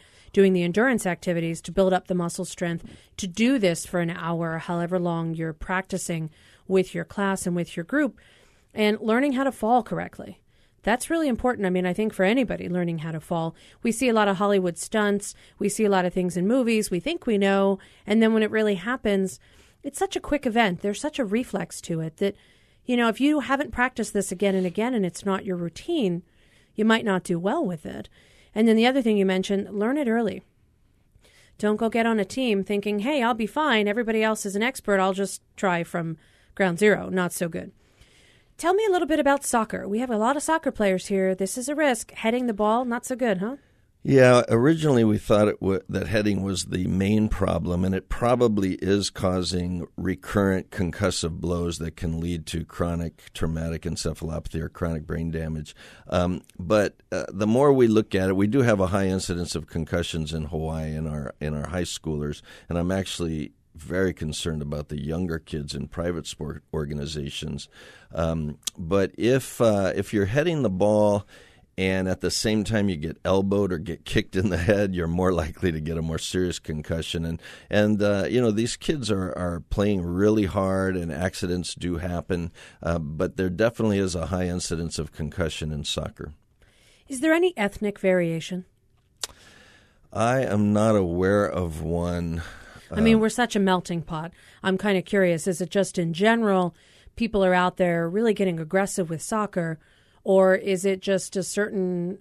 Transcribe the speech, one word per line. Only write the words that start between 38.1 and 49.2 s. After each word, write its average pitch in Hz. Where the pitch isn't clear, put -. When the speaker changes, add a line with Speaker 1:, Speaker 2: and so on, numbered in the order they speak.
Speaker 1:
Tell 339
me 415
a 403
little 349
bit 302
about 277
soccer. 208
We 208
have 254
a 226
lot 233
of 294
soccer 320
players 190
here. 190
This 190
is 247
a 294
risk. 277
Heading 240
the 226
ball, 214
not 240
so 254
good, 226
huh? 226
Speaker 2:
Yeah, 127
originally 135
we 104
thought 107
it -
wa-, 95
that 92
heading 104
was 95
the 90
main 101
problem, 87
and 95
it -
probably 117
is 95
causing 90